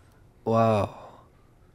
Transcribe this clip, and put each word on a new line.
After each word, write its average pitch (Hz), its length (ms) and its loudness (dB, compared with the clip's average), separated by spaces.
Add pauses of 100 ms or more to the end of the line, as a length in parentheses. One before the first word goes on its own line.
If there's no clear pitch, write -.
(440)
wow. 110 540 0 (760)